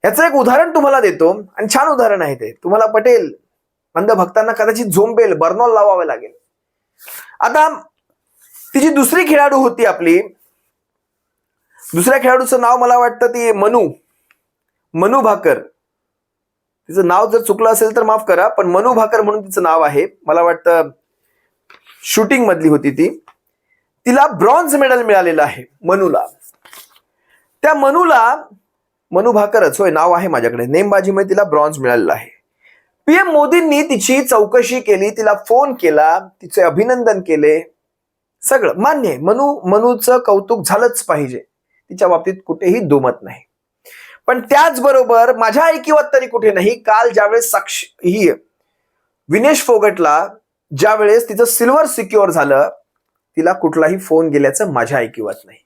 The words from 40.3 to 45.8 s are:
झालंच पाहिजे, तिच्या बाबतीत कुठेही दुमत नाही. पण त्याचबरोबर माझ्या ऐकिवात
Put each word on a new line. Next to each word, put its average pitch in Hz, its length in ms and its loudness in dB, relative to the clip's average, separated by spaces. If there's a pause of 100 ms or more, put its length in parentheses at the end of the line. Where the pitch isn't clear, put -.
झालंच 233 360 0
पाहिजे, 143 400 -6 (460)
तिच्या 185 180 -2
बाबतीत 175 260 0 (120)
कुठेही 175 340 -2
दुमत 135 320 0 (100)
नाही. 95 200 -20 (840)
पण 247 140 -2
त्याचबरोबर 254 920 2
माझ्या 226 280 0
ऐकिवात 302 400 0 (100)